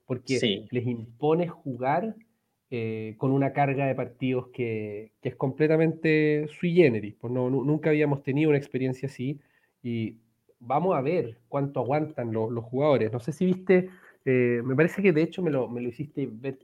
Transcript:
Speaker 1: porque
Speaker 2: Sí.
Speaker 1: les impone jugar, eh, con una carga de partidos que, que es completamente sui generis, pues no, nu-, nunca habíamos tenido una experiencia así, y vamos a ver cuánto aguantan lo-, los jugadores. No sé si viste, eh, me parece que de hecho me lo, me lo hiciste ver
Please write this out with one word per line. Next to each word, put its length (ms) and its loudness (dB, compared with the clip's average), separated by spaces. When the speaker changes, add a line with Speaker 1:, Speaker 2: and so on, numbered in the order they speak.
Speaker 1:
porque 320 -2
Speaker 2:
Sí. 320 0
Speaker 1:
les 160 -2
impone 640 0
jugar, 680 -4
eh, 460 -6
con 140 0
una 200 2
carga 340 0
de 100 0
partidos 520 -4
que, 600 -6
que 100 -4
es 60 -16
completamente 1120 2
sui 260 -4
generis, 460 4
pues 120 -6
no, 180 0
nu-, 140 0
nunca 260 2
habíamos 320 2
tenido 280 2
una 80 4
experiencia 500 -4
así, 320 -6
y 340 -4
vamos 360 0
a 40 0
ver 380 -2
cuánto 320 -2
aguantan 520 -2
lo-, 180 -2
los 140 -4
jugadores. 480 2
No 60 -4
sé 140 -6
si 140 0
viste, 440 2
eh, 400 2
me 120 -2
parece 260 2
que 100 6
de 100 4
hecho 200 -2
me 80 0
lo, 180 0
me 120 -8
lo 80 -6
hiciste 420 -6
ver 340 -10